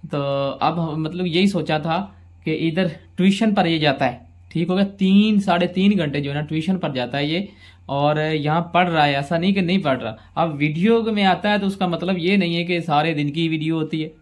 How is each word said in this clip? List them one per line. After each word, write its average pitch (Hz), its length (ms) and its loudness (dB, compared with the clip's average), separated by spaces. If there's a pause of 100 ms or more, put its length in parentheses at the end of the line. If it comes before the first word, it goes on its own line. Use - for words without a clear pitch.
तो - 140 -6 (440)
अब 160 160 0
हम, 160 240 -4
मतलब, 175 240 -4
यही 180 220 2
सोचा 160 320 -2
था 160 180 -2 (460)
कि 156 80 -2 (100)
इधर 165 260 0 (280)
ट्यूशन 196 380 4
पर 190 120 2
ये 165 120 0
जाता 143 280 2
है, - 200 -6 (260)
ठीक 165 160 -2
हो 180 80 0
गया, 196 80 4 (120)
तीन, 202 440 4
साढ़े 180 280 2
तीन 196 280 2
घंटे 151 240 -2
जो 139 100 -4
है 143 60 -4
ना, 151 80 -2
ट्यूशन 160 340 -2
पर 156 140 -4
जाता 123 260 -4
है 147 100 -2
ये, 185 200 -4 (420)
और 147 300 0
यहाँ 156 400 0 (140)
पढ़ 180 140 4
रहा 160 160 2
है, 143 100 2
ऐसा 143 240 -2
नहीं 185 160 0
कि 190 80 0
नहीं 185 200 0
पढ़ 131 160 0
रहा। 113 180 -8 (200)
अब 160 200 -2
वीडियो 170 480 2
में 214 200 -2
आता 190 260 2
है, 208 80 2
तो 196 80 -2
उसका 190 220 -2
मतलब 175 320 -2
ये 185 160 2
नहीं 170 200 0
है 170 80 -2
कि 175 180 -2
सारे 160 320 2
दिन 147 160 -2
की 165 180 0
वीडियो 160 280 -2
होती 156 260 -4
है। 160 200 -10